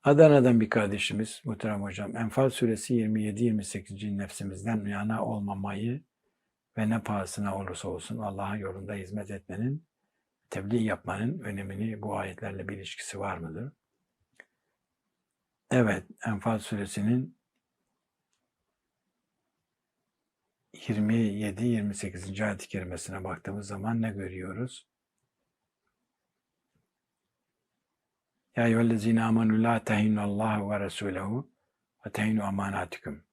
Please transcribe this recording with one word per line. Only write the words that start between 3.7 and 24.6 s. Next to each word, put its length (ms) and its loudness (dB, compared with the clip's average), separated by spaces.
nefsimizden 680 -4
yana 400 -2
olmamayı 800 -4
ve 120 2
ne 120 0
pahasına 540 -4
olursa 320 -6
olsun 300 -8
Allah'ın 380 -4
yolunda 380 -8
hizmet 360 -8
etmenin, 560 -6
tebliğ 320 0
yapmanın 560 -2
önemini 640 -6
bu 160 -4
ayetlerle 500 -8
bir 80 -6
ilişkisi 420 -12
var 180 -4
mıdır? 360 -10
Evet, 340 4
Enfal 320 -2
suresinin 800 -2
yirmi 420 0
yedi, 480 0
yirmi 300 2
sekizinci 500 -6
ayet-i 240 -6
kerimesine 560 -8
baktığımız 420 -8
zaman 360 -2
ne 80 0
görüyoruz? 760 -10